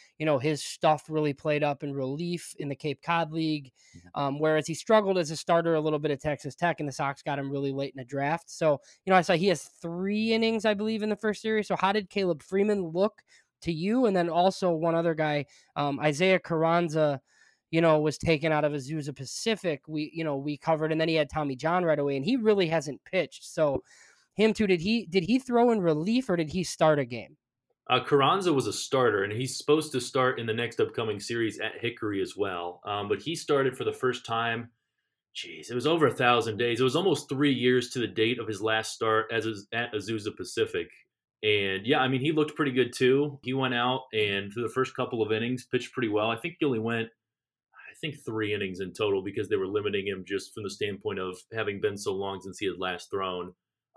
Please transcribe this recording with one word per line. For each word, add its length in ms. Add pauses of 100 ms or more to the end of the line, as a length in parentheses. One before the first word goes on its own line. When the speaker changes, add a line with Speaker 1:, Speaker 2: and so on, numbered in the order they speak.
(180)
Speaker 1:
you 80
know, 140
his 240
stuff 460
really 240
played 300
up 200
in 100
relief 640
in 120
the 60
Cape 260
Cod 300
League, 400 (240)
Speaker 2:
Mm-hmm. 240
Speaker 1:
um, 200
whereas 280
he 60
struggled 440
as 140
a 40
starter 400
a 60
little 180
bit 120
at 100
Texas 340
Tech, 240
and 80
the 60
Sox 280
got 160
him 140
really 220
late 200
in 40
the 80
draft. 440
So, 300 (260)
you 60
know, 60
I 40
saw 120
he 140
has 160
three 720
innings, 320
I 80
believe, 300
in 60
the 60
first 260
series. 260
So 80
how 160
did 180
Caleb 320
Freeman 460
look 340 (420)
to 100
you? 320
And 100
then 140
also 420
one 240
other 180
guy, 320 (300)
um, 240
Isaiah 400
Carranza, 800 (480)
you 100
know, 200
was 180
taken 340
out 140
of 80
Azusa 420
Pacific. 720
We, 260
you 100
know, 140
we 200
covered, 340
and 80
then 100
he 60
had 140
Tommy 260
John 300
right 140
away, 160
and 100
he 120
really 300
hasn't 380
pitched. 400
So 380 (520)
him 180
too, 140
did 140
he, 240
did 180
he 160
throw 320
in 80
relief 500
or 60
did 140
he 140
start 360
a 60
game? 320 (520)
Speaker 2:
Uh, 140
Carranza 500
was 140
a 60
starter, 500
and 100
he's 240
supposed 340
to 100
start 380
in 60
the 80
next 260
upcoming 400
series 400
at 220
Hickory 400
as 140
well. 500
Um, 220
but 140
he 140
started 420
for 60
the 100
first 320
time. 460 (640)
Jeez, 360
it 40
was 120
over 200
a 60
thousand 440
days. 220
It 40
was 120
almost 340
three 240
years 380
to 80
the 80
date 320
of 80
his 140
last 320
start 380
as, 160 (260)
at 200
Azusa 420
Pacific. 520 (560)
And 440
yeah, 120
I 80
mean, 140
he 100
looked 240
pretty 160
good 220
too. 500
He 100
went 200
out 280 (120)
and 400
for 80
the 80
first 260
couple 260
of 100
innings, 340
pitched 280
pretty 160
well. 200
I 80
think 220
he 60
only 140
went, 280 (640)
I 260
think, 240
three 300
innings 260
in 140
total 300
because 260
they 60
were 120
limiting 400
him 180
just 280
from 100
the 60
standpoint 500
of 180 (160)
having 280
been 160
so 160
long 280
since 180
he 80
had 100
last 320
thrown. 440 (440)